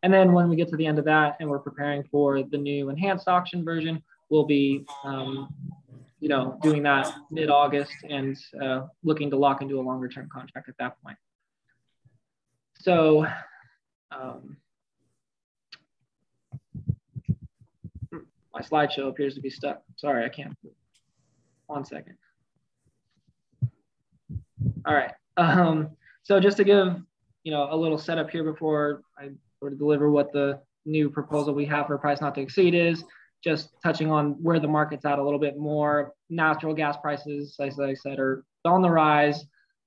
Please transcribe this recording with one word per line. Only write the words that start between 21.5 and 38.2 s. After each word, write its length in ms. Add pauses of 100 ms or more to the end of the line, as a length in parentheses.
One 180
second. 340 (2750)
All 80
right. 200 (220)
Um, 540 (320)
so 180
just 180
to 60
give, 380 (420)
you 80
know, 200
a 40
little 220
setup 320
here 140
before 580 (160)
I 140 (280)
sort 120
of 80
deliver 320
what 200
the 280 (260)
new 240
proposal 460
we 100
have 220
for 100
price 240
not 140
to 60
exceed 340
is, 280 (400)
just 260 (120)
touching 300
on 200 (120)
where 160
the 80
market's 380
at 120
a 60
little 160
bit 180
more. 560 (160)
Natural 440
gas 240
prices, 600
as 200
I 160
said, 240
are 240 (200)